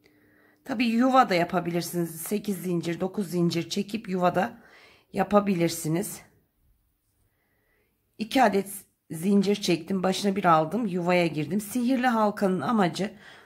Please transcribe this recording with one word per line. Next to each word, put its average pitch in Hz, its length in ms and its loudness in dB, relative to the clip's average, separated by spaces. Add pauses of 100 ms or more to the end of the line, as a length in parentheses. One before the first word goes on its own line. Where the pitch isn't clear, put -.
(640)
Tabii 247 220 -2
yuva 254 420 4
da 185 60 2
yapabilirsiniz. 170 840 -2
Sekiz 202 400 -4
zincir, 170 380 -4
dokuz 185 300 -4
zincir 170 400 0
çekip 202 400 -6
yuva 180 260 2
da 214 220 -2 (560)
yapabilirsiniz. 190 1080 0 (2000)
İki 220 260 0
adet 196 280 2 (400)
zincir 196 440 2
çektim. 185 480 -2
Başına 190 320 0
bir 196 100 -2
aldım. 165 400 4
Yuvaya 175 420 0
girdim. 151 340 -4
Sihirli 247 460 -2
halkanın 208 540 0
amacı 185 520 0 (320)